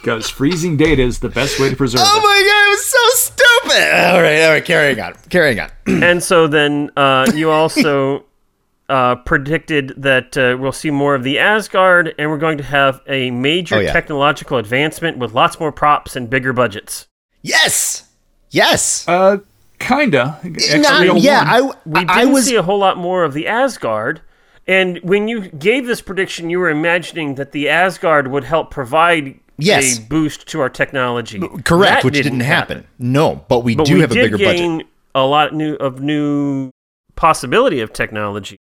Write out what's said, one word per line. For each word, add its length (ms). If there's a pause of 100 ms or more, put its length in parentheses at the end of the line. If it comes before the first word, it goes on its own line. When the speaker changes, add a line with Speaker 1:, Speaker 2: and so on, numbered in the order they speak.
Speaker 1:
'Cause 260
freezing 480
data 260
is 180
the 100
best 280
way 120
to 60
preserve 280
Speaker 2:
Oh 140
Speaker 1:
it. 40
Speaker 2:
my 240
god, 200
it 40
was 140
so 140 (160)
stupid! 800 (200)
All 80
right, 200
all 80
right, 140
carrying 360
on, 140 (160)
carrying 300
on. 100 (160)
<clears throat> 0
Speaker 3:
And 360
so 240
then, 520
uh, 360
you 160
also, 720 (320)
<laughs> 340
uh, 260
predicted 800
that, 400
uh, 240
we'll 120
see 180
more 240
of 80
the 160
Asgard, 800
and 120
we're 60
going 220
to 60
have 440
a 220
major 460
Speaker 2:
Oh, 40
yeah. 140
Speaker 3:
technological 640
advancement 580
with 160
lots 260
more 140
props 440
and 120
bigger 240
budgets. 540 (340)
Speaker 2:
Yes! 640 (460)
Yes! 580
Speaker 1:
Uh, 300 (400)
kinda. 680
Speaker 2:
Not, 120
Speaker 1:
X 140
three 380
oh 60
one. 80
Speaker 2:
yeah, 240
I, 160 (240)
Speaker 3:
We 200
Speaker 2:
I 140
Speaker 3:
didn't 140
Speaker 2:
was 120
Speaker 3:
see 100
a 60
whole 160
lot 200
more 260
of 80
the 160
Asgard, 720 (460)
and 320
when 300
you 200
gave 380
this 160
prediction, 480
you 80
were 100
imagining 680
that 160
the 180
Asgard 580
would 160
help 260
provide 680 (160)
Speaker 2:
Yes. 420
Speaker 3:
a 40
boost 460
to 120
our 80
technology. 680
Speaker 2:
B-, 80 (160)
correct, 400
Speaker 3:
That 20
Speaker 2:
which 100
Speaker 3:
didn't 240
Speaker 2:
didn't 80
happen. 320
Speaker 3:
happen. 100 (100)
Speaker 2:
No, 500
but 120
we 160
Speaker 3:
But 100
Speaker 2:
do 80
Speaker 3:
we 60
Speaker 2:
have 100
a 40
Speaker 3:
did 80 (100)
Speaker 2:
bigger 120
budget. 120
Speaker 3:
gain 260 (320)
a 100
lot 300
new, 220
of 240
new 720 (440)
possibility 680
of 120
technology. 720